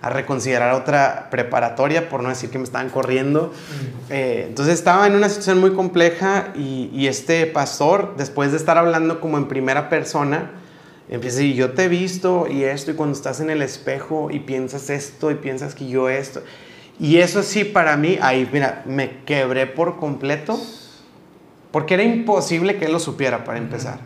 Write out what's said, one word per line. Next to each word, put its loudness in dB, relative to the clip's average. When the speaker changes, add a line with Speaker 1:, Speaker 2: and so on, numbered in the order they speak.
Speaker 1:
a -4
reconsiderar 0
otra 2
preparatoria, 0
por -4
no -2
decir -6
que -8
me -4
estaban -6
corriendo. 0
Speaker 2:
Mm. -12
Speaker 1:
Eh, -2
entonces 2
estaba 4
en 4
una 4
situación 2
muy 6
compleja 2
y, -6
y 0
este 2
pastor, 2
después -2
de 0
estar 4
hablando 2
como -2
en -2
primera 0
persona, -2
empieza -4
y 2
"Yo 2
te 2
he 2
visto 0
y 0
esto, -4
y -2
cuando -2
estás -6
en -2
el 0
espejo -4
y -4
piensas -6
esto, -4
y 0
piensas -8
que -10
yo 2
esto". -4
Y 6
eso 4
sí, 0
para 4
mí, 2
ahí, 2
mira, 0
me -4
quebré 0
por -2
completo, -4
porque 0
era 4
imposible 2
que -2
él 0
lo 2
supiera, -2
para -6
Speaker 2:
Ujú. -6
Speaker 1:
empezar. -8